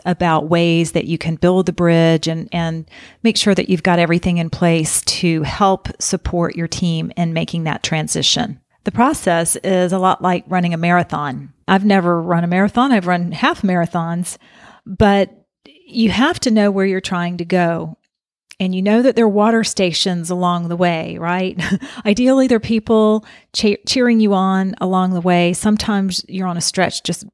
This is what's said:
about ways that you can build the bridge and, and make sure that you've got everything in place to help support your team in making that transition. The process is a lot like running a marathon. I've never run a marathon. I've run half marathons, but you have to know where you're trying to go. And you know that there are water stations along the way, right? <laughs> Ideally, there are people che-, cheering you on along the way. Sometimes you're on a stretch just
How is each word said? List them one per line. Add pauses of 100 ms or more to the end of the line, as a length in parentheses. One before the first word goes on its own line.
about
ways
that
you
can
build
the
bridge
and,
and (340)
make
sure
that
you've
got
everything
in
place
to
help (120)
support
your
team
in
making
that
transition. (240)
The
process
is
a
lot
like
running
a
marathon. (160)
I've
never
run
a
marathon.
I've
run
half
marathons, (480)
but (600)
you
have
to
know
where
you're
trying
to
go. (600)
And
you
know
that
there
are
water
stations
along
the
way,
right? (260)
<laughs>
Ideally,
there
are
people (300)
che-,
cheering
you
on
along
the
way.
Sometimes
you're
on
a
stretch
just